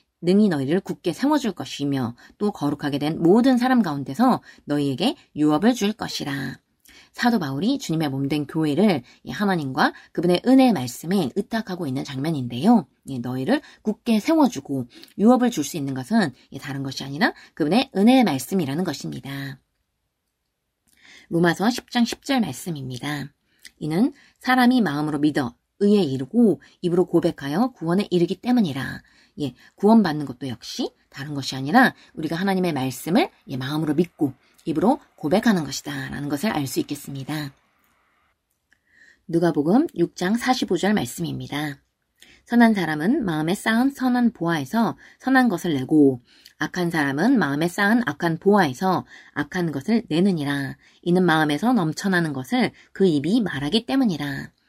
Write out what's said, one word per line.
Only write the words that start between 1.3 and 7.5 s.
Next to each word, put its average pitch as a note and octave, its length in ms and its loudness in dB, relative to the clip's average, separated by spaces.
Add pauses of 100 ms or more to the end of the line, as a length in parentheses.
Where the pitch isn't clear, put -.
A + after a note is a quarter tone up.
것이며 C3+ 640 -6 (220)
또 G#3 120 -2
거룩하게 C#3+ 480 -4
된 D3+ 240 -4
모든 A#3 340 6
사람 B3 260 2
가운데서 D3+ 600 0 (220)
너희에게 D3 500 0 (220)
유업을 D3+ 380 2
줄 G#3 180 -2
것이라." C#3 680 -8 (540)
사도 A#3+ 260 0
바울이 E3 400 -2